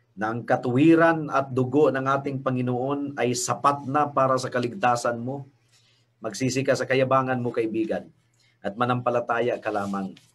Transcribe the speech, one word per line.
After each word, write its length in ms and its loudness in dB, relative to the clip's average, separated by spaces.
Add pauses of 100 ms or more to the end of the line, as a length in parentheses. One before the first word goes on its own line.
(140)
na 160 -4
ang 160 -6
katuwiran 840 4
at 200 -2
dugo 400 4
ng 160 -2
ating 360 -2
Panginoon 760 -2
ay 160 0
sapat 520 0
na 200 0
para 320 2
sa 80 -4
kaligtasan 720 0
mo? 320 -10 (680)
Magsisi 480 -4
ka 80 4
sa 80 -2
kayabangan 560 2
mo, 160 -4
kaibigan, 560 -4 (480)
at 160 -8
manampalataya 880 0
ka 80 -4
lamang 480 -4 (160)